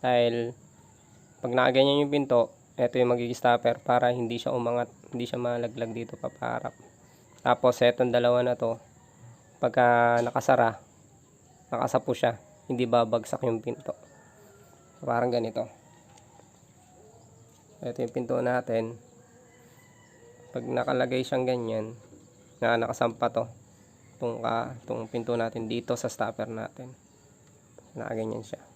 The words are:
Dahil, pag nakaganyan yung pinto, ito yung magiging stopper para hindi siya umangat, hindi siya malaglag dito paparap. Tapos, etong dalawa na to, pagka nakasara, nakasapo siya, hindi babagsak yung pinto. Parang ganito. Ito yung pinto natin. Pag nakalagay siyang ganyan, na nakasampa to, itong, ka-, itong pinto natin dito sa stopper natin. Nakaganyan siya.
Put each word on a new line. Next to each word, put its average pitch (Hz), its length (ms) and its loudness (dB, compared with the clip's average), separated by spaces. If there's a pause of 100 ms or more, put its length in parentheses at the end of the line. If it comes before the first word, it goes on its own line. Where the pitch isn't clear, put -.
Dahil, 120 480 2 (880)
pag 123 140 -4
nakaganyan 135 480 4
yung 143 100 0
pinto, 135 380 2 (240)
ito 123 240 0
yung 123 160 4
magiging 120 240 -4
stopper 120 400 2
para 123 320 2
hindi 120 260 -2
siya 120 140 -4
umangat, 120 400 -2 (240)
hindi 120 160 -6
siya 127 80 -6
malaglag 117 560 -4
dito 117 240 -10
paparap. - 560 -6 (720)
Tapos, 123 400 4
etong 123 240 4
dalawa 120 320 4
na 123 160 0
to, 113 240 -4 (800)
pagka 120 640 6
nakasara, 120 560 2 (880)
nakasapo 123 480 -2
siya, 113 240 0 (320)
hindi 120 160 0
babagsak 117 560 0
yung 113 160 0
pinto. - 320 -8 (1120)
Parang 120 240 0
ganito. 113 400 -2 (2250)
Ito 120 160 -8
yung 120 160 -4
pinto 123 240 -2
natin. 117 560 -2 (1600)
Pag 120 80 -8
nakalagay 127 560 -2
siyang 127 240 -2
ganyan, 113 480 -4 (720)
na 117 160 4
nakasampa 117 480 -2
to, 113 160 -2 (720)
itong, 117 240 -6
ka-, 117 400 -2
itong 117 320 -8
pinto 120 240 -4
natin 113 320 -4
dito 120 320 -4
sa 120 80 -4
stopper 110 400 -6
natin. 117 480 -12 (960)
Nakaganyan 110 480 -6
siya. - 240 -14 (120)